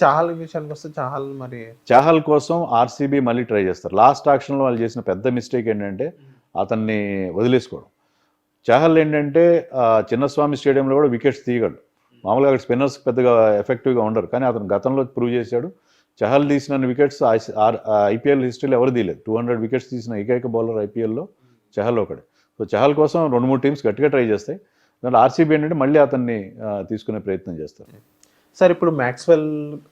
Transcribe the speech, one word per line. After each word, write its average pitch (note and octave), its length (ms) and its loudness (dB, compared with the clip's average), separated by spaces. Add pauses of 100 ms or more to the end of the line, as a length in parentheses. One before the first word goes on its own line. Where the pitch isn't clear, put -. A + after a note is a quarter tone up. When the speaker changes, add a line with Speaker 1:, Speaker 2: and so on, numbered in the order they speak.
Speaker 1:
చాహల్ D#3+ 280 4
విషయానికి D#3+ 420 -10
వస్తే D3+ 160 -16 (100)
చాహల్ C#3 340 -8
మరి? B2 320 -14 (280)
Speaker 2:
చాహల్ D#3 280 6
కోసం D3+ 420 0
ఆర్సీబీ C#3 560 0
మళ్ళీ B2 240 0
ట్రై G#2+ 200 0
చేస్తారు. F#2 320 -4
లాస్ట్ C3 320 4
ఆక్షన్లో C#3 360 0
వాళ్ళు B2 160 0
చేసిన A2+ 220 -6
పెద్ద G2 260 -4
మిస్టేక్ B2 400 -4
ఏంటంటే G#2 460 -6 (460)
అతన్ని G2+ 680 -4
వదిలేసుకోవడం. A#2 560 -2 (840)
చాహల్ D#3+ 260 4
ఏంటంటే, D#3 760 2
ఆ, A2+ 300 2 (100)
చిన్నస్వామి C#3 440 0
స్టేడియంలో C3+ 380 2
కూడా D3 120 4
వికెట్స్ B2 380 -2
తీయగలడు. A2+ 320 -2 (480)
మామూలుగా C3 260 2
అక్కడ B2+ 120 0
స్పిన్నర్స్ C3 440 -2
పెద్దగా A#2 500 4
ఎఫెక్టివ్గా B2 440 -2
ఉండరు, A2 240 -2
కానీ B2+ 200 -2
అతను A2+ 300 -4
గతంలో C3+ 280 0
ప్రూవ్ A#2+ 280 -4
చేశాడు. A#2+ 400 -4 (520)
చహల్ C#3 260 2
తీసిన C#3 360 -2
వికెట్స్ C#3 380 0 (840)
ఐపీఎల్ B2+ 360 0
హిస్టరీలో B2+ 340 -2
ఎవరు B2+ 120 2
తీయలేదు. A2 380 -2
టూ A2 100 -2
హండ్రెడ్ A#2+ 220 -4
వికెట్స్ A#2 300 -6
తీసిన A#2 260 -10
ఏకైక A#2+ 320 -4
బౌలర్ A2+ 300 -4
ఐపీఎల్లో A2 500 -4 (520)
చహల్ A#2 200 0
ఒకడే. F#2+ 220 -6 (400)
So G2+ 140 -8
చహల్ C3+ 180 2
కోసం D3+ 380 0
రెండు B2 160 0
మూడు C3 140 0
టీమ్స్ C#3 260 -2
గట్టిగా C3+ 200 0
ట్రై C3+ 180 2
చేస్తాయి. A2+ 340 -4 (440)
దాంట్లో B2+ 160 2
ఆర్సీబీ D3+ 340 4
ఏంటంటే D#3 220 0
మళ్ళీ C#3+ 240 4
అతన్ని, A#2+ 520 0 (120)
ఆ, G#2 260 -6
తీసుకునే G#2+ 300 -8
ప్రయత్నం F#2+ 400 -8
చేస్తారు. - 380 -18 (600)
Speaker 1:
సార్, F#3 120 6
ఇప్పుడు E3+ 200 0
మ్యాక్స్‌వెల్, D3+ 880 -2 (140)